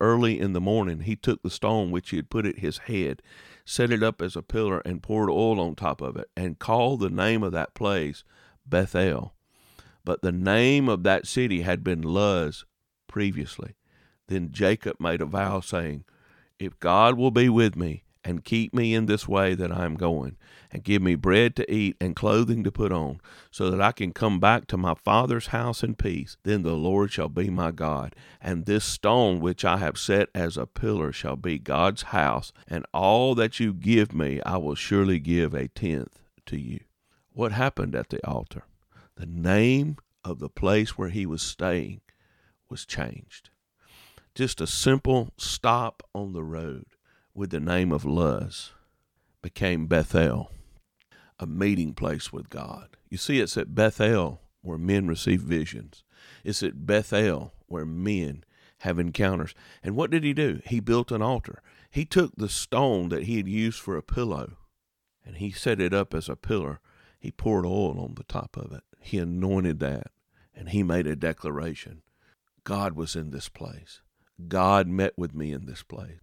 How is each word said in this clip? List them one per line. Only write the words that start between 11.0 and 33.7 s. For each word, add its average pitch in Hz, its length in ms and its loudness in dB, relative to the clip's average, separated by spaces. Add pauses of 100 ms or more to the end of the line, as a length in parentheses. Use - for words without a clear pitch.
that 95 240 2
city 110 340 0
had 90 220 -2
been 87 180 0
Luz 85 640 0 (400)
previously. - 680 -6 (500)
Then 90 260 -4
Jacob 101 480 2
made 85 220 0
a 78 60 -2
vow, 98 320 -2
saying, 82 440 -6 (540)
'If 95 220 -10
God 104 360 6
will 123 160 2
be 120 160 6
with 113 280 6
me 82 300 -6 (160)
and 87 220 -6
keep 113 300 -2
me 117 200 2
in 110 120 2
this 104 240 0
way 98 260 2
that 90 160 -4
I 87 140 -2
am 78 100 -2
going, 82 400 -2 (360)
and - 120 -10
give 101 180 4
me 90 140 6
bread 95 400 6
to - 180 -2
eat 104 280 2
and 90 160 -2
clothing 107 480 2
to 101 60 0
put 104 200 -2
on, 80 300 -4 (280)
so 92 220 -2
that 92 100 0
I 107 120 4
can 92 180 -4
come 101 300 0
back 110 260 4
to - 100 -4
my 90 160 0
father's 117 540 2
house 117 360 -4
in 117 120 -2
peace, 85 480 -4
then 104 180 2
the 82 140 0
Lord 95 360 2
shall 78 180 -2
be 90 200 -2
my 90 220 0
God, 78 420 -4 (280)
and 87 240 -4
this 104 180 2
stone 104 560 2
which 87 240 -2
I 90 140 2
have 85 200 -2
set 101 380 2
as 85 220 -2
a 60 100 -4
pillar 87 460 -2
shall - 240 -6
be 80 200 -2
God's 82 460 0
house, 71 480 0 (160)
and 82 260 -6
all 110 420 4
that 113 240 0
you 110 140 2